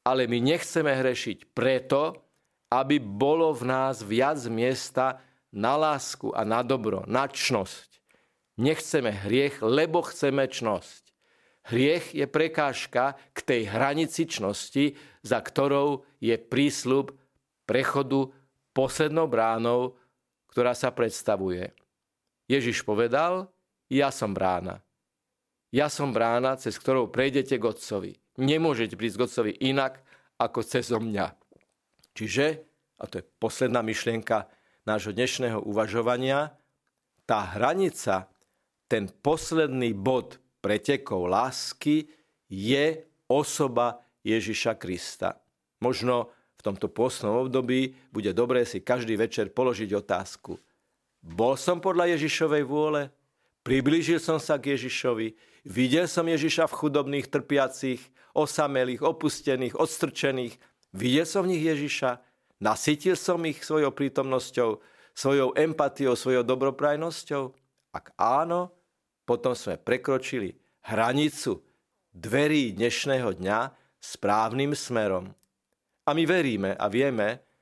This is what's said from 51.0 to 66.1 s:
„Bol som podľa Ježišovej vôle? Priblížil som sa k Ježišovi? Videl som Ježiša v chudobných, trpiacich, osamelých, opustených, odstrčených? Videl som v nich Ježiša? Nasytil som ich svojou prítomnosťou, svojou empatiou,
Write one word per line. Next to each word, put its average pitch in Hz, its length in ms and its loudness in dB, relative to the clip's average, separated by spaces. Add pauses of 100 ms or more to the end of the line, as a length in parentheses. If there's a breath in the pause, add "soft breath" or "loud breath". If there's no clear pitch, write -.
„Bol 101 340 0
som 175 220 0
podľa 175 400 2
Ježišovej 151 480 0
vôle? 147 480 -2 (500)
Priblížil 143 540 2
som 156 240 0
sa 151 160 0
k 139 180 -2
Ježišovi? 113 640 -4 (320 soft breath)
Videl 127 380 2
som 165 200 0
Ježiša 160 400 2
v - 120 -6
chudobných, 143 520 0
trpiacich, 135 680 0 (360 soft breath)
osamelých, 139 680 0
opustených, 139 760 0
odstrčených? 135 760 -2 (400 soft breath)
Videl 127 320 2
som 190 180 0
v 185 100 2
nich 156 80 -2
Ježiša? 143 560 0 (440 soft breath)
Nasytil 151 560 2
som 175 260 0
ich 147 160 -4
svojou 151 320 0
prítomnosťou, 131 840 -2 (360 soft breath)
svojou 135 400 2
empatiou, 139 640 2